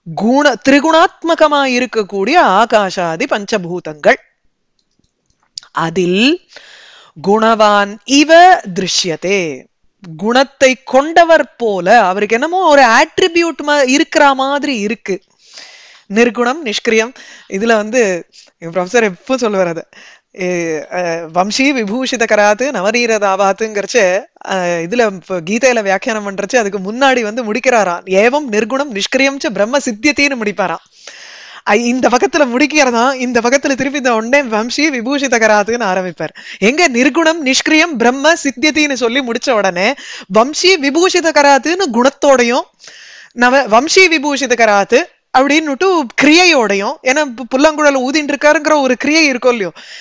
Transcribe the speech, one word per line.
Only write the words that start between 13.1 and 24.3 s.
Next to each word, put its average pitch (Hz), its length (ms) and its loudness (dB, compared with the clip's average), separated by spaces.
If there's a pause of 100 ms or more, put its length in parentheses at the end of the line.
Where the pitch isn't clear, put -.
மா-, 294 260 0
இருக்கிற 285 460 2
மாதிரி 269 440 -4
இருக்கு. 208 440 -6 (840)
நிர்குணம், 240 560 -2
நிஷ்கிரியம். 226 500 -2 (340)
இதுல 220 280 0
வந்து 208 500 -2 (320)
எங்க 170 220 -6
ப்ரொஃபசர் 196 320 0
எப்பவும் 254 240 -6
சொல்லுவார் 208 300 0
அதை. 165 160 -8 (580)
ஏ, 175 360 -4 (160)
அ, 180 80 -4 (340)
வம்சி 208 380 0
விபூஷித 240 600 -4
கராத்து 208 380 2
நவநீரதாபாத்துங்கிறச்சு, 202 1500 0 (240)